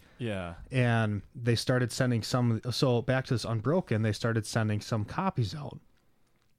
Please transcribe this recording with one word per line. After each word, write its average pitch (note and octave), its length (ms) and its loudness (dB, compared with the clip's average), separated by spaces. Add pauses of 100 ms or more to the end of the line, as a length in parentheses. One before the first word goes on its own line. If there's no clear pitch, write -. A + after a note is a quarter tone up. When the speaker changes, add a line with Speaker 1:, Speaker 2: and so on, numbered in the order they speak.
(180)
Speaker 1:
Yeah. F#2+ 380 -4 (160)
Speaker 2:
And A2+ 500 2 (140)
they A#2+ 200 2
started B2 360 0
sending B2 320 2
some, A#2+ 360 2 (120)
so A#2+ 320 2
back C3 220 0
to B2+ 100 0
this - 100 -2
Unbroken, A#2 560 0
they A2 120 2
started A2+ 340 0
sending G#2+ 340 0
some G#2+ 240 -2
copies D3 480 -2
out. - 260 -10 (800)